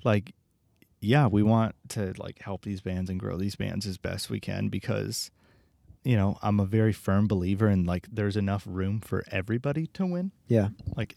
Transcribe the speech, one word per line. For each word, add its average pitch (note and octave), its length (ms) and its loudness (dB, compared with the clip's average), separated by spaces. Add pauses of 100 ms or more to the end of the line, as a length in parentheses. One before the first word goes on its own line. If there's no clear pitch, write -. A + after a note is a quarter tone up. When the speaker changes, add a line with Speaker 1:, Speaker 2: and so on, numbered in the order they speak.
Speaker 1:
like, G#2 280 2 (680)
yeah, B2+ 260 6
we G#2 160 4
want A2+ 320 4 (140)
to, F#2+ 280 -4
like, - 220 -12
help G2 240 -10
these G2+ 160 -6
bands F#2 300 -4
and F#2 100 -4
grow F#2+ 160 -6
these G2 220 -4
bands G2+ 300 -4
as F#2 100 -6
best F#2 320 -8
we A2 100 -4
can G2 300 -4
because, G#2 600 -4 (760)
you B2+ 100 4
know, G2+ 260 2
I'm G#2 200 2
a G2 40 2
very A2 280 2
firm G2+ 340 2
believer G2 400 2
in, F#2+ 180 4
like, F2 260 -2
there's G#2 260 -2
enough G2 280 0
room F#2+ 360 -2
for F#2 300 -4
everybody B2 560 -2
to - 180 -4
win. F3+ 260 -4 (160)
Speaker 2:
Yeah. A2 220 4 (260)
Speaker 1:
Like, G#2+ 220 -6